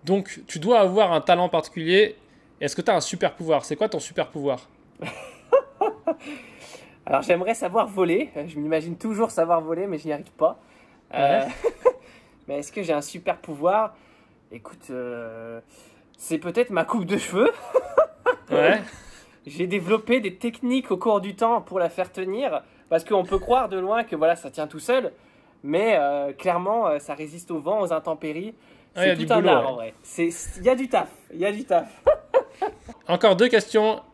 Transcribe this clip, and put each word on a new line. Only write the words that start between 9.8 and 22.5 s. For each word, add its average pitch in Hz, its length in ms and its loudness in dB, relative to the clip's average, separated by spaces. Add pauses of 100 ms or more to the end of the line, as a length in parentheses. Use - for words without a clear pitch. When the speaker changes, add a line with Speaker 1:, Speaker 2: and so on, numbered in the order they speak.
Speaker 2:
mais 170 100 -6
je 156 100 -10
n'y 151 60 -4
arrive - 180 -10
pas. - 280 0 (540)
Euh, 135 320 2
Speaker 1:
Ouais. - 20 -8 (460)
Speaker 2:
<laughs> - 540 -20
mais 143 120 -4
est-ce 147 120 -12
que 208 120 -6
j'ai 160 100 0
un 147 80 0
super - 360 -6
pouvoir ? 180 580 0 (560)
Écoute, - 380 -20
euh, 117 720 -10 (560)
c'est - 200 -6
peut-être 185 320 -2
ma 170 160 0
coupe 214 200 -2
de 190 120 -2
cheveux. 226 400 2
<laughs> - 40 -18 (880)
Speaker 1:
Ouais. 180 300 6 (680)
Speaker 2:
J'ai 160 220 -4
développé 220 540 0
des 190 140 -6
techniques 247 540 -4
au 202 60 0
cours 208 240 2
du 190 160 -8
temps 226 260 2
pour 185 180 -6
la 170 100 2
faire 180 240 -6
tenir, 190 500 -4 (260)